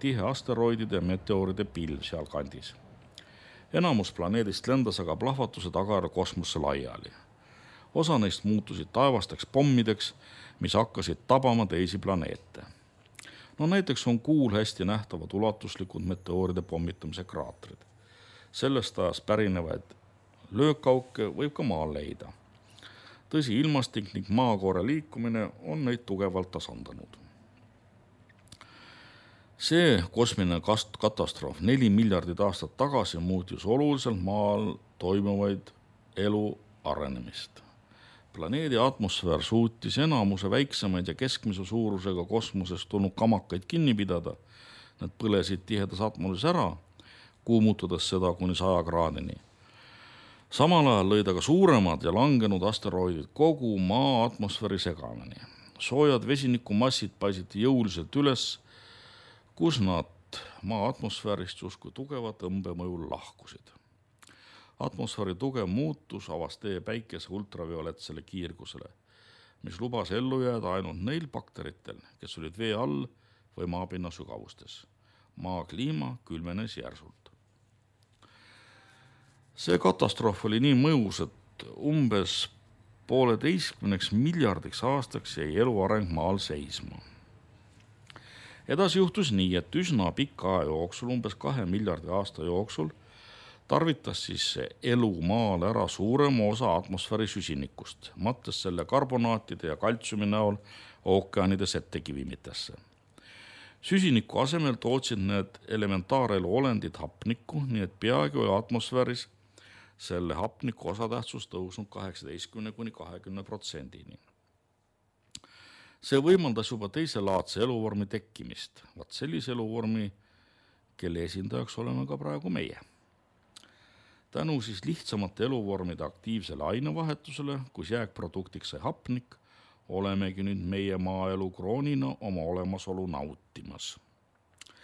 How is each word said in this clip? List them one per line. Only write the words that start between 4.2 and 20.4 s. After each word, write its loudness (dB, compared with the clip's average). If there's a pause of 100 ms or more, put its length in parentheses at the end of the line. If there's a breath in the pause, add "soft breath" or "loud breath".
lendas 2
aga -2
plahvatuse -2
tagajärjel 0
kosmosesse -2
laiali. -2 (840 loud breath)
Osa 4
neist 2
muutusid 0
taevasteks 2
pommideks, 2 (460 loud breath)
mis -2
hakkasid 0
tabama 6
teisi 0
planeete. -4 (960 loud breath)
No 2
näiteks 2
on 4
Kuul 4
hästi 0
nähtavad -2
ulatuslikud -2
meteoride -2
pommitamise -6
kraatrid. -10 (720 loud breath)
Sellest 0
ajast 0
pärinevaid 0 (560)